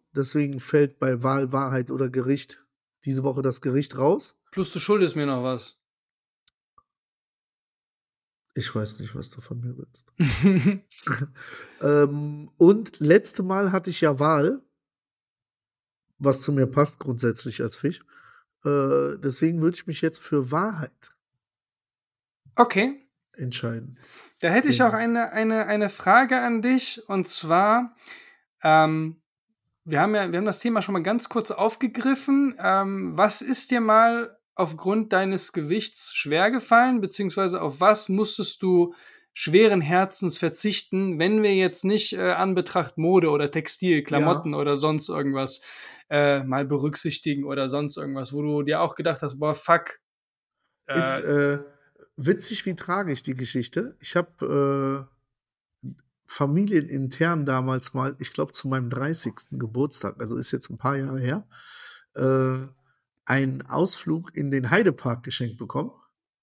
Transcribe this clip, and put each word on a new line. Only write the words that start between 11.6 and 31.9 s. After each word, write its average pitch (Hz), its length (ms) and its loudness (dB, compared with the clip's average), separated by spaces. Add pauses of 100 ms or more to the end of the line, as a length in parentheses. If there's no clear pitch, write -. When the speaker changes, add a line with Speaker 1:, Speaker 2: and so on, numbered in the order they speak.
Speaker 1:
Ähm, 147 760 2
und 202 420 6
letzte 185 420 4
Mal 190 300 0
hatte 190 180 -2
ich 165 120 -6
ja 147 180 4
Wahl, 156 420 2 (1600)
was 135 240 2
zu 147 100 -2
mir 135 140 4
passt 147 340 2
grundsätzlich 120 600 -4
als 117 140 -6
Fisch. - 240 -4 (640)
Äh, 139 540 0
deswegen 156 440 0
würde 170 140 2
ich - 120 -16
mich 156 120 -8
jetzt 160 200 -2
für 135 320 -2
Wahrheit 170 400 -4 (1600)
Speaker 2:
Okay. 240 500 2 (260)
Speaker 1:
entscheiden. 120 640 -8 (420)
Speaker 2:
Da 170 80 0
hätte 247 200 4
ich 240 100 2
Speaker 1:
Ja. 247 100 6
Speaker 2:
auch 208 40 0
eine, 233 400 -2
eine, 220 340 0
eine 208 220 0
Frage 247 520 4
an 233 220 -2
dich. 247 460 0
Und 190 200 0
zwar, 208 680 2 (680)
ähm, 160 600 4 (640)
wir 156 160 0
haben 208 140 2
ja, 196 160 0
wir 170 80 -2
haben 196 80 -2
das 196 140 -4
Thema 226 220 0
schon 202 100 -6
mal 180 100 -2
ganz 220 260 -2
kurz - 220 -4
aufgegriffen. 262 1120 0